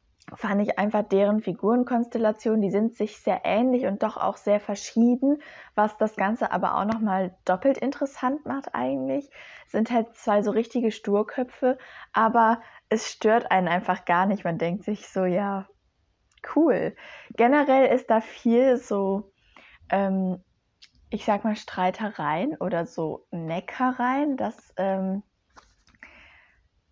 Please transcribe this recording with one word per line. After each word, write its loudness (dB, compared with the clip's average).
fand -2
ich -2
einfach 0
deren 2
Figurenkonstellation, 0
die 0
sind 0
sich -4
sehr -2
ähnlich 2
und -2
doch -4
auch -2
sehr 0
verschieden, 0
was 0
das -2
Ganze -2
aber -2
auch 0
noch -2
mal -2
doppelt 2
interessant -4
macht -8
eigentlich. -4
Sind -2
halt -2
zwei 2
so 0
richtige 0
Sturköpfe, -2
aber 4
es -2
stört 2
einen 4
einfach -2
gar 2
nicht. -2
Man -2
denkt -4
sich -8
so, -2
"Ja, -2
cool." 2
Generell 4
ist 2
da 4
viel 2
so, -4
ähm, -2
ich -8
sag 0
mal, -2
Streitereien -4
oder -2
so -6
Neckereien. -4
Das, -10
ähm, -4